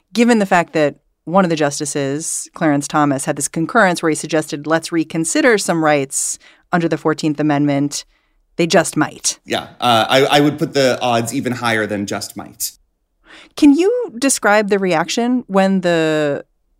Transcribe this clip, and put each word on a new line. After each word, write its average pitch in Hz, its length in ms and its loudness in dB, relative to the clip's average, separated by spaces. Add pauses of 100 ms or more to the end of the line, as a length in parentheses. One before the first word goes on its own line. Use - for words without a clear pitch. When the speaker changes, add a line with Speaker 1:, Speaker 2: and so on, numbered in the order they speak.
(120)
Speaker 1:
given 233 260 4
the 202 80 0
fact 175 280 2
that 147 260 0 (240)
one 185 200 2
of 170 60 0
the 165 60 0
justices, 143 960 -4
Clarence 143 320 0
Thomas, 143 380 0
had 151 100 -4
this 143 140 -6
concurrence 175 560 0
where 160 60 0
he 151 40 0
suggested, 151 540 -4
"Let's 165 240 -2
reconsider 175 640 0
some 165 260 -2
rights 143 540 -2 (320)
under 165 180 0
the 156 80 -4
fourteenth 151 440 -2
Amendment," 143 640 0 (500)
they 170 140 0
just 170 280 0
might. - 480 -4
Speaker 2:
Yeah, - 260 -6 (100)
uh, 117 280 2
I, 135 180 2
I 147 140 4
would 147 180 0
put 120 160 -4
the 135 280 2
odds 120 320 -2
even 127 180 -4
higher 113 340 -2
than 101 200 -4
just 101 300 -8
might. - 360 -12 (840)
Speaker 1:
Can 285 180 8
you 415 420 0
describe 220 540 2
the 208 80 2
reaction 196 680 0
when 190 320 2
the 160 640 0 (340)